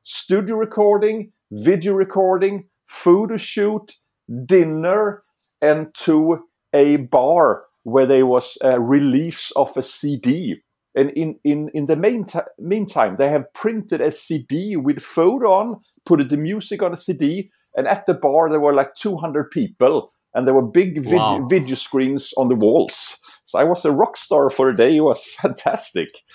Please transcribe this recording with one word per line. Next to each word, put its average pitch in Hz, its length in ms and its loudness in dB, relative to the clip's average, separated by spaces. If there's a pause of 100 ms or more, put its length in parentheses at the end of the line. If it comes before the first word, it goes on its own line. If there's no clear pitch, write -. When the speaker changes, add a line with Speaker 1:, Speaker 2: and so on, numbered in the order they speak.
Speaker 1:
studio 208 540 -4
recording, 214 760 0 (180)
video 165 440 0
recording, 190 720 0 (200)
photo 208 540 0
shoot, 208 540 -4 (520)
dinner, 180 760 2 (420)
and 151 240 2 (140)
to 160 440 2 (300)
a 147 220 6
bar 139 680 2 (200)
where 127 220 2
there 131 200 4
was 127 360 0
a 127 160 2
release 139 720 0
of - 260 -2
a 131 40 -6
C 143 360 -6
D. 139 380 -4 (400)
And 139 140 2
in, 160 320 -6
in, 147 320 -2
in 147 120 -4
the 156 100 0
main 214 280 -2
ti-, - 140 -10 (180)
meantime, 170 600 -4
they 139 100 2
have 147 240 -4
printed 214 480 -6
a 151 120 -2
C 151 360 -8
D 185 280 -6
with 135 260 -4
photo 202 500 0
on, 208 280 -2 (260)
put 143 220 2
the 143 80 -2
music 196 460 -6
on 175 100 -2
a 165 40 -12
C - 180 -6
D, 165 360 -4 (240)
and 135 140 -2
at 190 180 -4
the 175 80 0
bar 151 340 2
there 151 120 0
were, 147 140 4
like, 135 200 0
two 196 220 -6
hundred 151 340 -6
people, 131 600 0 (220)
and 127 120 0
there 131 80 4
were 135 80 4
big 156 400 0
vid-, 127 120 -2
Speaker 2:
Wow. 110 340 0
Speaker 1:
video 139 260 0
screens 131 640 -2
on 127 120 0
the 127 60 4
walls. 110 640 0 (260)
So - 140 -6
I 139 60 4
was 175 200 0
a 156 60 2
rock 160 260 0
star 139 340 0
for 135 180 0
a 120 60 0
day. 127 220 4
It 151 40 2
was 143 240 0
<laughs> - 180 -20
fantastic, - 680 -4 (240)